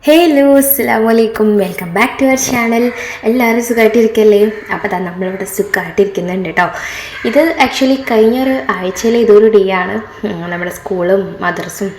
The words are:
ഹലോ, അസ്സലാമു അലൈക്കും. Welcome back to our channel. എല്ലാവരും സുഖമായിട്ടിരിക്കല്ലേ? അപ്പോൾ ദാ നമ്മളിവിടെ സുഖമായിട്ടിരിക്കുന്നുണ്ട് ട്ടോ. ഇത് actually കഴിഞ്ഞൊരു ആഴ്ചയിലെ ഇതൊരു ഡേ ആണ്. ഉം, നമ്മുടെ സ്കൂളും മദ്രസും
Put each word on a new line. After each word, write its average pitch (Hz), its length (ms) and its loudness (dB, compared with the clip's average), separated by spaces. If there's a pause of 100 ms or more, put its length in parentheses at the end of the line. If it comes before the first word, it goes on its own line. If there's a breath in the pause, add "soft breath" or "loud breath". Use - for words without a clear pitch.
ഹലോ, 294 500 4
അസ്സലാമു 240 520 0
അലൈക്കും. 220 480 2
Welcome 180 400 -4
back 240 220 0
to 269 80 2
our 262 120 2 (100)
channel. 233 420 0 (320 loud breath)
എല്ലാവരും 233 400 0
സുഖമായിട്ടിരിക്കല്ലേ? 220 880 4 (220)
അപ്പോൾ 170 140 -6
ദാ 185 120 -4
നമ്മളിവിടെ 185 460 -6
സുഖമായിട്ടിരിക്കുന്നുണ്ട് 185 1040 -4
ട്ടോ. 170 180 0 (640 loud breath)
ഇത് 302 260 2 (100)
actually 269 320 0 (140)
കഴിഞ്ഞൊരു 247 440 2 (220)
ആഴ്ചയിലെ 190 420 -2
ഇതൊരു 208 280 6 (100)
ഡേ 190 140 4
ആണ്. 196 560 -6
ഉം, 175 240 -8
നമ്മുടെ 175 200 -6
സ്കൂളും 180 720 -2
മദ്രസും 180 580 -6